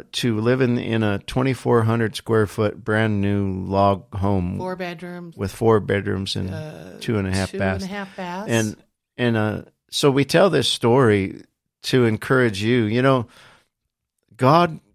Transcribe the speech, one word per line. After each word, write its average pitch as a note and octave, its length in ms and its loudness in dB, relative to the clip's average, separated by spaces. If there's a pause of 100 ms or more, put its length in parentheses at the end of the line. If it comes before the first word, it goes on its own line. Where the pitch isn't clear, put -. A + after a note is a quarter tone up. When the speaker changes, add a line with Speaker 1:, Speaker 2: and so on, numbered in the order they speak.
(120)
Speaker 1:
to A2+ 280 -2
living A#2+ 380 2
in A2+ 240 0
a G#2 180 0
twenty-four B2+ 640 0
hundred A2+ 320 0
square A2 300 0
foot G#2 380 -4
brand G#2+ 380 0
new G2 440 0
log G2 480 2
home F#2+ 460 -2
Speaker 2:
Four F#3 160 -6
bedrooms. F3 600 -12
Speaker 1:
with G3 160 -6
four A2 280 4
bedrooms G2 560 -4
and F#2+ 180 -6
Speaker 2:
Uh, - 460 -14
Speaker 1:
two A#2 180 -2
and F#2+ 100 -2
a F#2+ 60 -2
half F#2+ 180 -2
Speaker 2:
two G3 60 -10
and G3 60 -4
a - 20 0 (140)
Speaker 1:
baths. F#3+ 60 -8
Speaker 2:
half G3 300 -10
baths. F#3 340 -10
Speaker 1:
And, A2 260 0 (420)
and, A#2+ 200 0
uh, G#2+ 240 -2 (280)
so - 220 2
we C#3 140 2
tell F3 240 4
this C#3 200 0
story A#2 720 2 (400)
to B2 220 2
encourage A2 580 0
you. A#2 200 2
You A2 180 0
know, C3 260 2 (1120)
God, D#3+ 420 4 (160)